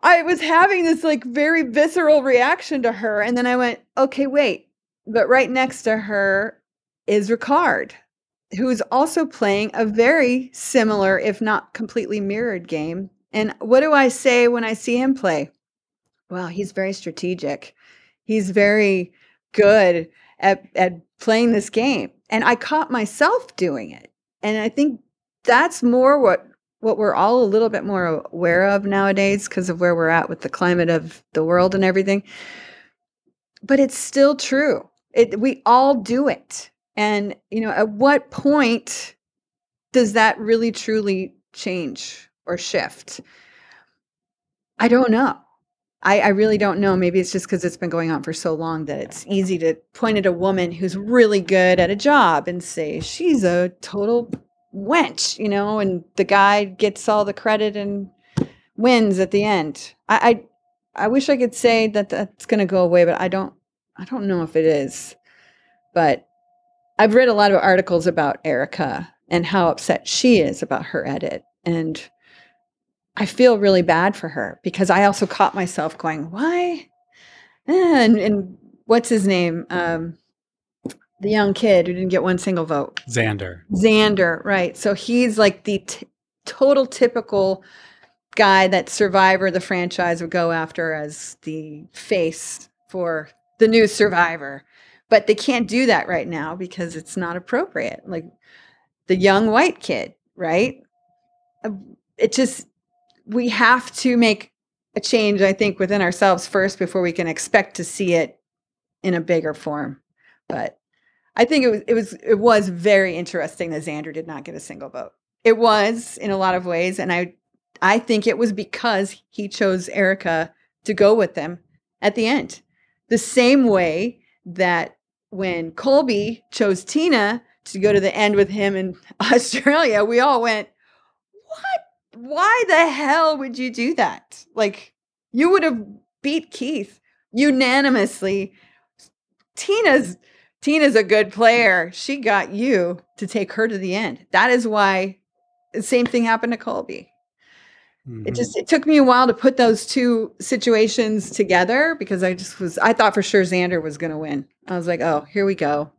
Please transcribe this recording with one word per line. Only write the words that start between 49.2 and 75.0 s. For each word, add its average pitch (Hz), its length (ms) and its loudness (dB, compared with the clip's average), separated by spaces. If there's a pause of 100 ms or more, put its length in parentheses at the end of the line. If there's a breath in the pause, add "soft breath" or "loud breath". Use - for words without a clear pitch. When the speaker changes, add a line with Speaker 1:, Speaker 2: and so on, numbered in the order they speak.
Speaker 1:
easy 190 320 0
to 160 160 0 (180)
point 220 240 -2
at 196 80 -2
a 185 80 2
woman 180 380 -2
who's 180 260 -6
really 208 420 4
good 185 400 2
at 175 120 2
a 208 40 -2
job 208 520 2
and 180 140 -8
say, 160 380 -8
"She's 294 460 0
a 180 240 2 (120)
total 233 480 -4 (460)
wench," 226 640 -2
you 214 80 -4
know, 208 320 -2
and 185 240 -2 (120)
the 190 100 0
guy 202 400 4
gets 202 420 -4
all 214 160 2
the 196 100 -6
credit 214 440 -2
and 202 320 -8 (640 loud breath)
wins 220 440 2
at 185 120 0
the 202 140 0
end. 170 480 -4 (160)
I, 226 340 2 (520)
I, - 100 -4
I - 20 0
wish 269 220 0
I 285 80 4
could 240 180 -2
say 226 340 2
that 208 200 -4
that's - 360 -8
gonna 214 200 0
go 180 180 2
away, 175 220 4
but 170 160 0
I 185 80 -2
don't, 190 240 -6 (420)
I 190 80 -16
don't 208 240 -8
know 180 160 -2
if 160 140 -4
it 160 80 2
is. 143 500 -2 (800 soft breath)
But 156 340 0 (720)
I've 214 160 4
read 254 140 6
a 226 40 2
lot 208 180 4
of 190 100 4
articles 185 460 2
about 165 360 -2
Erica 139 640 -4 (200)
and 175 160 -2
how 180 240 2
upset - 360 -2
she 240 360 4
is - 200 -2
about - 260 -6
her - 200 -6
edit. 151 360 -8 (200)
And 165 400 -4 (1120 soft breath)
I 202 120 -4
feel 247 320 4
really 196 240 4
bad 175 320 2
for - 120 -10
her 113 360 -8
because 185 260 -2
I 196 140 4